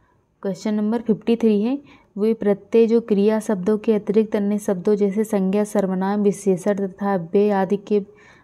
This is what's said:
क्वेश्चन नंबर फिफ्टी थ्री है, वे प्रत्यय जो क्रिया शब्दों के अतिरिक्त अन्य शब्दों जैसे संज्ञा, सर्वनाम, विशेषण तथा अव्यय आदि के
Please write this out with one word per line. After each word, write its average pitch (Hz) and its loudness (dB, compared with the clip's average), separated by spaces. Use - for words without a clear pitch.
क्वेश्चन 196 -4
नंबर 214 -2
फिफ्टी 233 0
थ्री 220 2
है, 254 -2
वे 220 0
प्रत्यय 208 2
जो 226 2
क्रिया 214 2
शब्दों 208 -2
के 214 0
अतिरिक्त 214 0
अन्य 208 0
शब्दों 208 0
जैसे 202 0
संज्ञा, 202 0
सर्वनाम, 196 -2
विशेषण 196 0
तथा 202 -4
अव्यय 196 0
आदि 190 0
के 202 -2